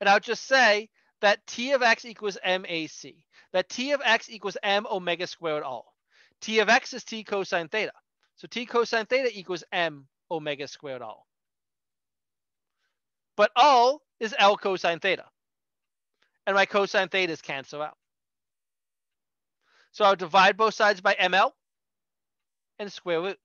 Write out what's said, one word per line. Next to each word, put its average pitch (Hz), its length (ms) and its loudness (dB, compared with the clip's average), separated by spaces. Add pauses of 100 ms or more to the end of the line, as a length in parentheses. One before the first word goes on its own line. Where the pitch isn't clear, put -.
And 196 100 2
I'll 208 100 6
just 220 260 -6
say 226 440 2 (320)
that 214 260 2
T 247 240 -8
of 262 100 2
X 226 240 2
equals 202 380 -10
M 185 240 -2
A 165 200 -6
C, - 380 -20 (260)
that 185 180 -2
T 262 220 -8
of 277 120 -2
X 226 260 0
equals 202 320 -10
M 208 300 0
omega 175 340 -6
squared 156 380 -8
all. 127 300 -14 (480)
T 220 180 -2
of 202 80 2
X 240 260 2
is 240 120 -14
T 220 180 -12
cosine 180 460 -4
theta. 208 240 -6 (420)
So - 140 -20
T 240 160 -10
cosine 226 400 -2
theta 254 260 -2
equals 180 400 -10
M 156 360 -4 (220)
omega 147 380 -8
squared 131 360 -14
all. 110 220 -18 (2000)
But 208 180 4
all 262 460 6 (180)
is 214 180 -6
L 202 200 6
cosine 180 420 -2
theta. 185 240 -2 (1200)
And 196 100 0
my 196 100 4
cosine 196 420 0
thetas 175 340 -4
cancel 147 400 -12
out. 151 160 -12 (2000)
So 214 100 0
I'll 196 140 6
divide 185 400 4
both 220 160 2
sides 208 260 2
by 196 140 2
M 185 200 0
L 214 220 2 (1200)
and 208 140 -12
square 170 300 -4
root. 196 240 -8